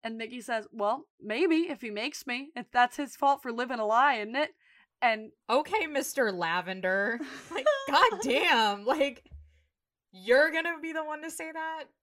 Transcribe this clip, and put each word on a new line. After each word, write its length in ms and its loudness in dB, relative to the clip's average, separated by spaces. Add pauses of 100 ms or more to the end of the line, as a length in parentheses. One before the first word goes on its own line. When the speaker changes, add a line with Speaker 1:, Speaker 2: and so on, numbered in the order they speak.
Speaker 1:
And 160 -8
Mickey 200 -8
says, 320 -4
"Well, 360 -2 (120)
maybe, 500 2
if 120 -8
he 80 -6
makes 380 -6
me. 280 -6
If 140 -10
that's 260 4
his 200 -6
fault 260 2
for 100 -6
living 280 -4
a 80 -2
lie, 300 4
isn't 180 -6
it?" 180 -2 (480)
And 300 0 (180)
Speaker 2:
Okay, 380 0
Mister 440 -2
Lavender. 880 -2 (160)
<laughs> 160 -16
Like, 140 -6 (120)
Speaker 1:
<laughs> 120 -8
Speaker 2:
goddamn. 960 4
Like, 400 0 (880)
you're 400 4
gonna 300 -2
be 120 -8
the 100 -4
one 200 -8
to 80 -10
say 200 -10
that? 340 -8 (180)